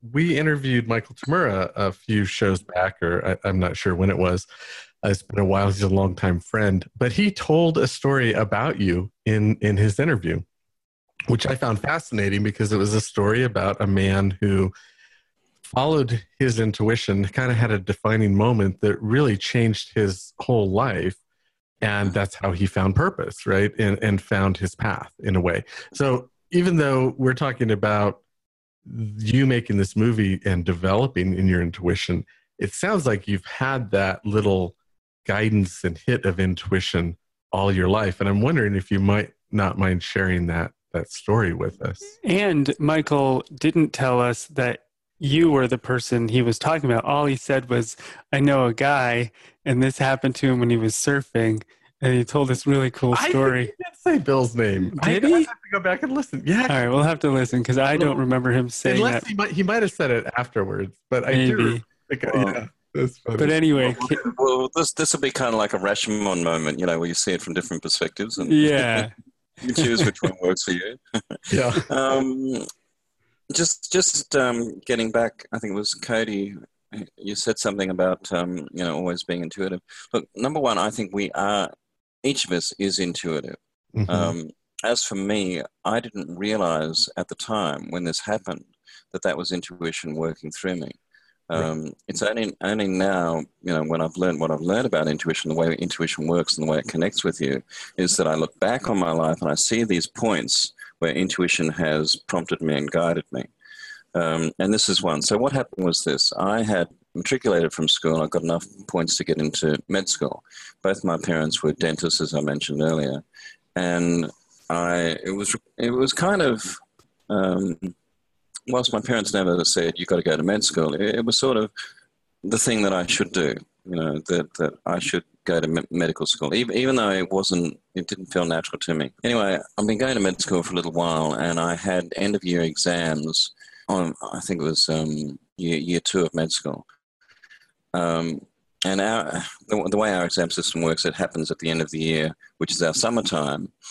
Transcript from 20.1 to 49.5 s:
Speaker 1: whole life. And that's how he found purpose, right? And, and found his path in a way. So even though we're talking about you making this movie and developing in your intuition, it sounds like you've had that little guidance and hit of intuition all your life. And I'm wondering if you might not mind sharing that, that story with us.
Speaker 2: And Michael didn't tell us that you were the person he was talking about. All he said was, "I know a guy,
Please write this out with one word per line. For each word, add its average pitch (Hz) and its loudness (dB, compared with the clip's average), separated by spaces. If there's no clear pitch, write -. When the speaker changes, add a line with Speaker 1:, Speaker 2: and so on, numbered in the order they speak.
Speaker 1:
whole 110 2
life. 98 0
And 104 0
that's 98 0
how 98 -2
he 90 0
found 95 2
purpose, - -2
right? 98 2
And, 101 2
and 101 2
found 98 0
his - -4
path - -4
in 95 0
a 92 4
way. 87 0
So 127 0
even 175 4
though 131 2
we're 127 2
talking 127 0
about 104 2
you 110 0
making 120 2
this 95 0
movie 107 2
and 87 0
developing 95 0
in 92 2
your 90 4
intuition, 87 -2
it - -4
sounds 185 0
like 107 0
you've 101 -2
had 127 -4
that 98 0
little 101 2
guidance 107 2
and 85 -2
hit 123 0
of 92 0
intuition 92 0
all 98 2
your 92 2
life. 101 2
And 98 0
I'm 101 2
wondering 120 2
if 95 -2
you 98 2
might 101 2
not 95 0
mind 92 0
sharing 90 0
that, 82 -2
that 85 -6
story 101 0
with - -6
us. - -8
Speaker 2:
And 170 2
Michael 147 2
didn't 156 2
tell 127 2
us 120 0
that 127 -2
you 156 4
were 131 4
the 127 0
person 120 0
he 123 4
was 117 2
talking 151 0
about. - 2
All 147 2
he 135 0
said 127 -2
was, 120 0
"I 139 2
know 139 6
a 120 2
guy, 123 2